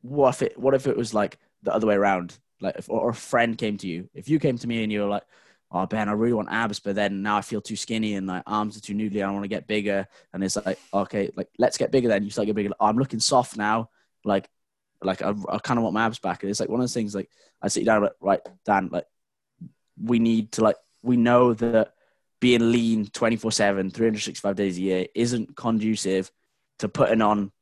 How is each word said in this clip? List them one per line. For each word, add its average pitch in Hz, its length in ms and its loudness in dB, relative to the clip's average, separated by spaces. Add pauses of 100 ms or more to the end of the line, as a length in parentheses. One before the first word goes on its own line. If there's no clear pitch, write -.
what 135 280 2
if - 120 -2
it, - 180 -4
what 135 140 4
if 135 140 0
it 117 100 0
was, 110 160 -4
like, 104 240 -2 (240)
the 98 120 -4
other 107 140 2
way 104 80 4
around? 98 420 0 (220)
Like, 95 180 -4
if, - 120 -14
or 113 200 -2
a 117 40 -4
friend 117 440 -2
came 104 200 -4
to 95 100 -8
you, 87 260 -8
if - 140 -16
you 151 120 2
came 131 180 0
to 120 100 -8
me 113 160 -2
and 107 80 -2
you 104 100 -2
were 101 80 -2
like, 101 140 -4 (480)
"Oh, 90 160 -2
Ben, 107 220 -2
I - 20 -2
really 117 220 0
want 107 180 -2
abs, 110 280 -2
but 101 140 -6
then 101 300 -2
now 104 140 0
I 98 40 0
feel 104 200 -6
too - 140 -10
skinny 110 380 -4
and 95 140 -4
my 90 180 -6
arms 107 320 -4
are 104 40 -18
too 104 120 -10
noodly. 104 320 -2
I 98 60 -2
wanna 101 160 -6
get 98 180 -6
bigger." 101 420 -2 (240)
And 95 120 -4
it's 92 120 -2
like, - 220 -2 (160)
"Okay, 98 420 -2
like, - 220 -8
let's - 200 2
get - 140 -2
bigger 127 160 4
then." 104 160 2
You 101 60 -6
start 107 160 -2
getting 104 180 -2
bigger. 101 160 -4
"Oh, 104 60 4
I'm 110 140 4
looking 123 200 -2
soft 123 380 0
now. 107 320 -2 (340)
Like, 98 240 0 (540)
like, 92 220 -2
I, 101 100 0 (160)
I 101 80 -2
kinda 120 240 0
want 98 140 0
my 113 100 2
abs 110 140 -2
back." 87 240 -4
And 98 80 -4
it's - 80 -4
like - 100 -2
one 117 100 0
of 127 40 2
those 123 100 -2
things, 104 220 -4
like, 98 160 -8 (320)
I - 40 -2
sit - 180 -2
down, 107 180 4
like, - 160 0
"Right, 95 220 0 (220)
Dan, 95 280 0
like, - 160 -6 (920)
we 117 200 0
need 113 320 2
to, 110 120 0
like, 107 140 4 (240)
we 123 160 2
know 120 380 6
that 113 400 2 (440)
being 117 320 6
lean 113 360 2
twenty-four 113 440 -2
seven, 98 380 2
three 113 160 0
hundred 107 160 0
sixty-five - 340 -4
days 95 220 -2
a 92 40 -4
year 92 340 0
isn't 117 400 -2
conducive 107 760 0 (460)
to 107 100 -4
putting 113 360 2
on 104 280 2 (100)